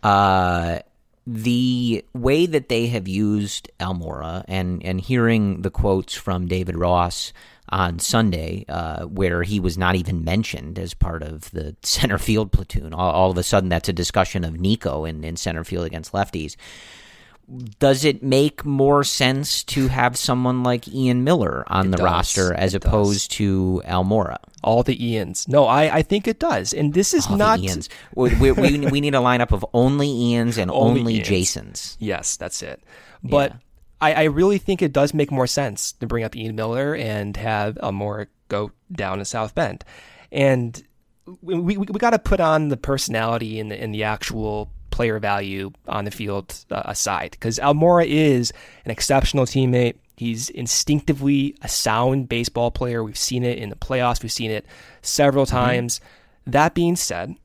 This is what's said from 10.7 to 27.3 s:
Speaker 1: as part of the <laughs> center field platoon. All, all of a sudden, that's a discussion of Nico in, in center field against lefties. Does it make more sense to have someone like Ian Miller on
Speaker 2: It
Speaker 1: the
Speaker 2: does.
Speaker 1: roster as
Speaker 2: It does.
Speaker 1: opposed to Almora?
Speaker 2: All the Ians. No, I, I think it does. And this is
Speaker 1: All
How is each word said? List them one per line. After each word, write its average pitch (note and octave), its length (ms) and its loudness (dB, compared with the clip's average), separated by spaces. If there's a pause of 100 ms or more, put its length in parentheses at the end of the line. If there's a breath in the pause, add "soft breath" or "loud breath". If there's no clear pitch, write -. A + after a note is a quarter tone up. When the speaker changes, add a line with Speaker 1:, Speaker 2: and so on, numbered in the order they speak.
Speaker 1:
as F2+ 160 -8
part E2 280 0
of D#2 280 -14
the D#2 280 -8
<laughs> - 40 -20
center - 340 0
field G#2+ 360 0
platoon. D#2 420 -2
All, F2+ 160 0
all F#2 200 4
of F2+ 60 0
a F2+ 60 0
sudden, F#2 260 2
that's E2+ 220 0
a - 20 0
discussion F2 520 0
of D#2+ 140 -6
Nico F2 460 0
in, D#2 200 -8
in D#2+ 120 -8
center E2 260 -6
field F2 220 -6
against D#2+ 280 -10
lefties. F2+ 440 -4 (1200 loud breath)
Does C3+ 240 4
it D3 180 2
make C3+ 420 2
more C#3+ 380 4
sense C3+ 640 0
to C3+ 240 0
have B2 280 2
someone B2+ 460 0
like B2 240 -2
Ian B2+ 380 0
Miller G#2 420 0
on F#2+ 220 0
Speaker 2:
It - 20 2
Speaker 1:
the F#2 60 2
Speaker 2:
does. F#2 80 0
Speaker 1:
roster F2 500 2
as F#2 200 0
Speaker 2:
It G2 80 -2
does. - 60 2
Speaker 1:
opposed G2+ 440 2
to F#2+ 540 2
Almora? F#2 500 0 (260)
Speaker 2:
All A#2 220 4
the B2 200 -2
Ians. A2 440 -4
No, C#3+ 180 6
I, D3 300 4
I D#3+ 60 4
think G3+ 260 0
it A3+ 100 -2
does. B2+ 340 -2
And D3 220 0
this F#3+ 180 2
is E4 140 2
Speaker 1:
All G#3 60 0